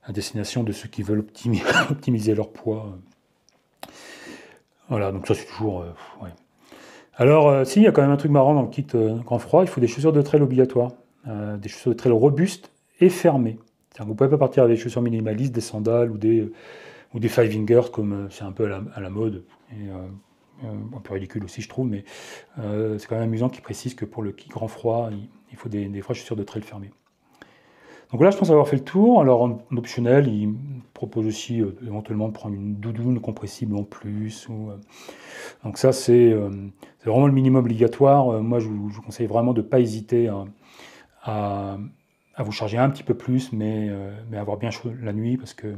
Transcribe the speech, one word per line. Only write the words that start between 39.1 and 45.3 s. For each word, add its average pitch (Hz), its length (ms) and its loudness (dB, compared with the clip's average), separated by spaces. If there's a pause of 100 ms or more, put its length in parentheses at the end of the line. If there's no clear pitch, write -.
vraiment 117 260 0
de 113 80 2
pas 110 180 0
hésiter 117 500 0
à, 98 180 -8 (760)
à, 101 540 -6 (580)
à - 80 -10
vous 104 100 -6
charger 107 260 -6
un 127 100 4
petit 139 140 -4
peu - 100 -4
plus, 127 400 -2
mais, 107 380 -4
euh, 98 200 -10 (200)
mais 110 80 -8
avoir 104 180 -6
bien 110 140 -6
chaud 117 200 -10 (120)
la 110 100 -8
nuit, 113 240 -2